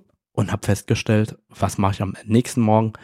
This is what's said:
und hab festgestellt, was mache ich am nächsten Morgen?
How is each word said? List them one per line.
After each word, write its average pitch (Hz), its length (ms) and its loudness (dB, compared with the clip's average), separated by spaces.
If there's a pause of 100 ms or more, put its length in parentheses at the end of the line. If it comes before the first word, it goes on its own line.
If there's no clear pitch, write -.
(300)
und 95 220 -2
hab - 140 -6
festgestellt, 107 720 0 (120)
was - 300 -4
mache 101 160 2
ich - 80 -6
am 98 120 -4 (100)
nächsten 113 360 0
Morgen? 110 320 4 (120)